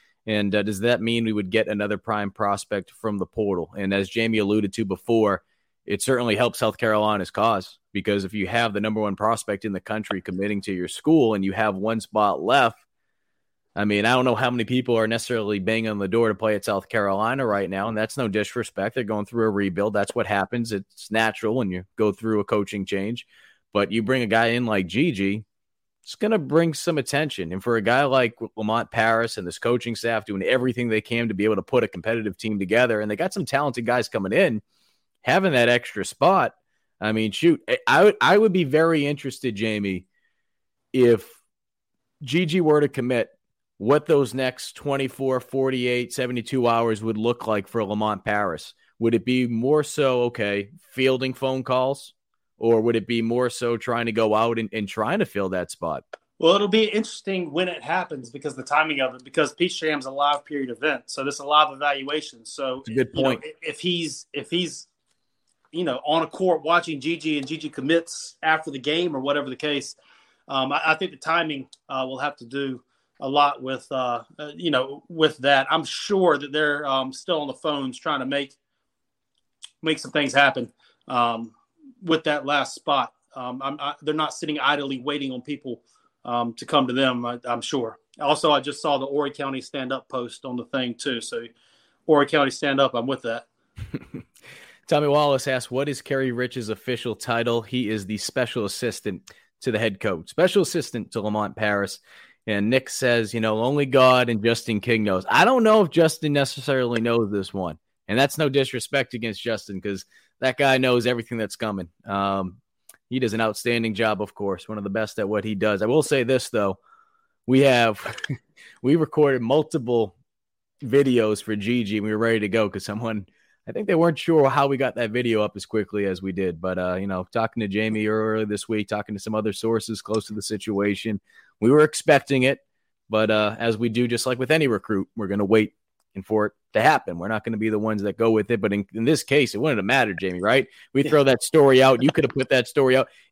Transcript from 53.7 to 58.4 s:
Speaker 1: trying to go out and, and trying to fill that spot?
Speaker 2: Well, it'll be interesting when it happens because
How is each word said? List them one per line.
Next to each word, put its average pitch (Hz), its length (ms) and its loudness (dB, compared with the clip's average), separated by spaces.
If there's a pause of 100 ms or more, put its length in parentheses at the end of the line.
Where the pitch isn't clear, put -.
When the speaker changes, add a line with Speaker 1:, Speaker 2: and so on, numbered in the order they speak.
Speaker 1:
trying 117 300 -2
to 117 60 -4
go 110 200 2
out 113 280 2
and, 110 120 -4
and 107 140 -4
trying 110 320 -2
to 208 80 0
fill 98 240 -4
that 90 220 -4
spot? 78 320 -6 (340)
Speaker 2:
Well, 165 160 4
it'll 202 140 0
be 220 160 2
interesting 190 640 -6
when 180 180 -4
it 165 140 -12
happens 151 480 -6
because 139 240 -10